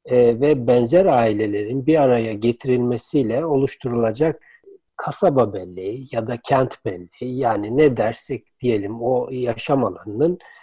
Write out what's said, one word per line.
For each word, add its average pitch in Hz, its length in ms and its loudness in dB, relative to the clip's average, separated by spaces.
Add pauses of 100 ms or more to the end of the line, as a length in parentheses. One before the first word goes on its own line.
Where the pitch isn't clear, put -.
e, 127 120 0 (240)
ve 139 260 2
benzer 123 380 4
ailelerin 110 800 0
bir 156 160 4
araya 120 320 2
getirilmesiyle 123 1120 0
oluşturulacak 135 960 0 (540)
kasaba 135 580 0
belleği 95 580 -10
ya 113 160 -4
da 120 100 -6
kent - 480 -2
belleği, 104 520 -8
yani 113 400 -2
ne 143 200 4
dersek 113 640 -6
diyelim 113 420 -2
o 123 300 -2
yaşam 127 540 -2
alanının 110 540 -4 (240)